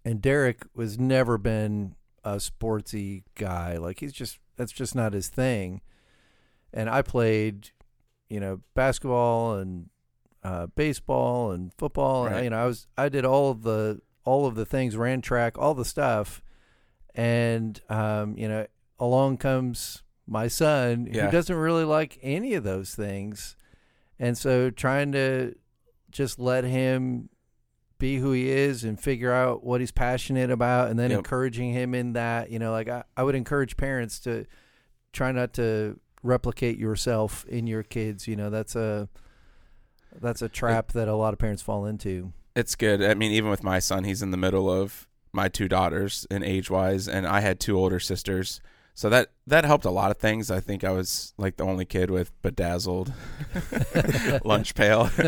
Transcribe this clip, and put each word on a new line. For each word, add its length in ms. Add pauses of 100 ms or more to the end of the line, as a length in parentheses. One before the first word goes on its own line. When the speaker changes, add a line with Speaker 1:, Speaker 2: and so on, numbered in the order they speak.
Speaker 1:
and 180
Derek 420 (120)
was 240
never 380
been 580 (300)
a 100
sportsy 880 (120)
guy. 420
Like, 240
he's 120
just, 260 (180)
that's 160
just 200
not 200
his 160
thing. 500 (920)
And 160
I 120
played, 680 (600)
you 120
know, 180 (140)
basketball 840
and, 340 (540)
uh, 220 (100)
baseball 760
and 260
football. 480
And, 100
Speaker 2:
Right. 100
Speaker 1:
you 40
know, 80
I 80
was, 220 (100)
I 120
did 160
all 260
of 100
the, 400 (240)
all 220
of 80
the 100
things, 320
ran 240
track, 340
all 200
the 100
stuff. 560 (720)
And, 680 (100)
um, 480
you 120
know, 160 (340)
along 380
comes 640 (240)
my 220
son, 640
Speaker 2:
Yeah. 140
Speaker 1:
who 60
doesn't 240
really 280
like 400
any 320
of 80
those 320
things. 600 (600)
And 180
so 360
trying 400
to 420 (560)
just 300
let 240
him 640 (720)
be 180
who 140
he 180
is 340
and 160
figure 320
out 320
what 160
he's 120
passionate 580
about, 400
and 80
then 140
Speaker 2:
Yep. 80
Speaker 1:
encouraging 540
him 200
in 200
that, 360
you 80
know, 140
like, 160
I, 160 (120)
I 60
would 140
encourage 420
parents 440
to 240 (680)
try 180
not 220
to 460 (240)
replicate 560
yourself 680
in 200
your 160
kids. 440
You 80
know, 140
that's 260
a, 320 (1120)
that's 220
a 80
trap 420
that 160
a 80
lot 180
of 60
parents 220
fall 240
into. 480 (220)
Speaker 2:
It's 200
good. 280
I 100
mean, 180
even 180
with 140
my 160
son, 240
he's 180
in 100
the 60
middle 320
of 380 (240)
my 160
two 220
daughters 600
in 140
age-wise, 640
and 180
I 140
had 200
two 180
older 220
sisters. 600 (320)
So 160
that, 220 (160)
that 160
helped 220
a 40
lot 220
of 60
things. 340
I 80
think 240
I 80
was, 460
like, 180
the 80
only 220
kid 260
with 180 (120)
bedazzled 720 (400)
<laughs> 920
lunch 320
pail. 380
<laughs> 140